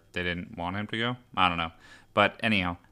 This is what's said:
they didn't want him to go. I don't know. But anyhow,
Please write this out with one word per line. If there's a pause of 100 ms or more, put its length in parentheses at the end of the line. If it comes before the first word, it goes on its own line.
(120)
they
didn't
want
him
to
go. (180)
I
don't
know. (400)
But
anyhow, (160)